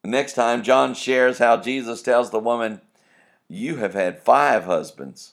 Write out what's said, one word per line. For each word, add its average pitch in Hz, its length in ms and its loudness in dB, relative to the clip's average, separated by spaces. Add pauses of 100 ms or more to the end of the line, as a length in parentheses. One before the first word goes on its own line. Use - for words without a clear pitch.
Next 131 300 -2
time, 117 280 0
John 131 300 4
shares 127 460 0
how 117 180 6
Jesus 120 460 -6
tells 120 260 2
the 110 100 -4
woman, 113 440 -2 (680)
"You 110 280 -8
have 101 180 -4
had 92 260 -2
five 127 440 2
husbands." 76 680 -8